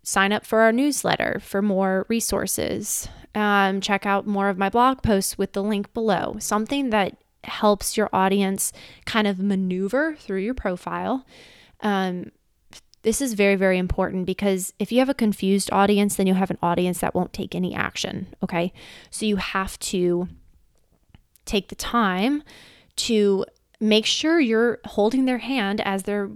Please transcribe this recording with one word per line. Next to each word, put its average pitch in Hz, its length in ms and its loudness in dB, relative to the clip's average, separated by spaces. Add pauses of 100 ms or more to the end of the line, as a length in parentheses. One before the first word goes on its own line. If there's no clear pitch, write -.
sign - 300 2
up - 140 -2
for 220 140 2
our 226 120 6
newsletter 262 720 0
for - 180 -4
more 190 480 0
resources, - 1000 -4 (280)
um, 196 480 2
check 196 240 -2
out 202 200 0
more 196 220 0
of 196 80 0
my 196 140 0
blog 247 320 2
posts 202 340 2
with 196 160 -2
the 196 100 -4
link 208 300 -2
below, 214 460 0
something 220 500 -2
that 208 300 0 (260)
helps - 520 0
your 214 160 0
audience 190 580 0 (360)
kind 214 200 2
of 196 120 0
maneuver 196 800 0
through 190 240 -6
your 220 140 -4
profile. 185 720 -4 (560)
Um, 190 500 -2 (680)
this 226 180 0
is 262 120 -2
very, 202 220 4
very 185 240 4
important 185 480 -2
because 190 520 -2
if 208 140 -4
you 233 60 2
have 254 100 4
a 277 60 0
confused 196 580 2
audience, 202 440 4
then 196 100 2
you 185 80 4
have 185 160 2
an 180 120 -6
audience 175 380 0
that - 140 -2
won't 180 180 -2
take - 220 -8
any 180 200 -2
action, - 520 -6 (160)
okay? 180 300 -2 (380)
So - 140 -6
you 208 120 2
have 190 420 -6
to 180 500 0 (1200)
take 202 220 -2
the - 60 -14
time 226 680 0 (540)
to 202 500 2 (340)
make 214 240 2
sure 320 340 0
you're 233 460 2
holding 233 400 0
their 254 140 0
hand 220 420 -2
as 196 220 -2
they're 202 340 -4